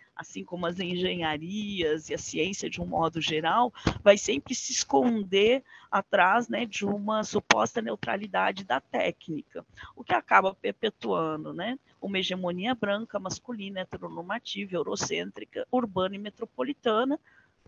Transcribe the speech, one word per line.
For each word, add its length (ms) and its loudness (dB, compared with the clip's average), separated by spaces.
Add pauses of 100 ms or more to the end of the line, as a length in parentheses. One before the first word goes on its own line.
(160)
Assim 280 -12
como 220 -6
as 140 -4
engenharias 1300 -2
e 60 -4
a 40 -2
ciência 520 -4
de 100 -6
um 60 -4
modo 340 0
geral, 520 2 (300)
vai 140 10
sempre 380 -2
se 180 -6
esconder 920 4 (280)
atrás, 580 4
né, 160 -2
de 220 -4
uma 380 0
suposta 580 2
neutralidade 840 -2
da 160 0
técnica, 840 -6 (300)
o 80 -16
que 100 -2
acaba 400 4
perpetuando, 1000 -2
né, 260 -4 (220)
uma 180 -2
hegemonia 560 -2
branca, 440 -2
masculina, 640 -8
heteronormativa, 960 -8
eurocêntrica, 960 -4
urbana 420 0
e 40 -10
metropolitana, 1000 -2 (500)